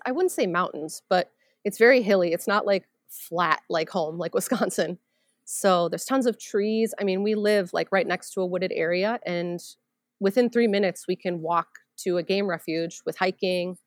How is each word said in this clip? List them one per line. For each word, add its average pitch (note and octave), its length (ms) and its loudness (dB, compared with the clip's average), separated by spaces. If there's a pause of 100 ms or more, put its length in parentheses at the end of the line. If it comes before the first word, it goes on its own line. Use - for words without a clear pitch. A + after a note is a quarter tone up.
I B3+ 60 -2
wouldn't F4 200 0
say B3 140 0
mountains, E3 640 -4
but F3+ 240 2 (320)
it's G3+ 140 -4
very B3 240 8
hilly. F3+ 300 4
It's F3 140 -2
not, G#3 180 0
like, G3 220 0 (220)
flat E3 600 -2
like E3 220 -2
home, E3 280 -4
like E3+ 160 -4
<laughs> - 20 2
Wisconsin. F#3 640 -2 (460)
So F3 440 2
there's - 160 -6
tons C4 220 0
of A3+ 120 0
trees. A3 600 0
I - 40 -6
mean, F#3+ 200 0
we G#3+ 100 0
live, G#3 380 2
like, E3 180 -2
right F#3+ 160 2
next F3+ 280 -6
to G3 80 -4
a F#3 40 -2
wooded F3+ 260 -2
area, F3+ 540 -2
and F3 340 -4 (600)
within G#3+ 280 2
three A#3 200 2
minutes G3 400 0
we F3+ 80 0
can F3 240 -4
walk E3 260 0 (300)
to F3+ 220 -2
a E3 40 -2
game G3 260 -2
refuge E3 560 -4
with - 140 -6
hiking F3+ 580 -2 (100)